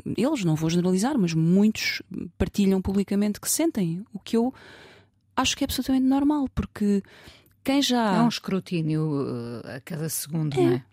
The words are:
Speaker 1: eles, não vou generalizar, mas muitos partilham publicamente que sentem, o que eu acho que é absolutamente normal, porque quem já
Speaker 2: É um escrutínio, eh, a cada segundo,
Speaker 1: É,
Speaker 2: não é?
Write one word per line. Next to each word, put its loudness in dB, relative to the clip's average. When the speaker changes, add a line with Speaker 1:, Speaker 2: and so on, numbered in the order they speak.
Speaker 1:
eles, 0
não 2
vou -2
generalizar, 2
mas 0
muitos 2
partilham 2
publicamente -2
que -8
sentem, -2
o -12
que -4
eu 0
acho 0
que -4
é 2
absolutamente 0
normal, 2
porque 0
quem 2
já 2
Speaker 2:
É 4
um 6
escrutínio, -2
eh, -12
a -12
cada -8
segundo, -2
Speaker 1:
É, 4
Speaker 2:
não 4
é? -2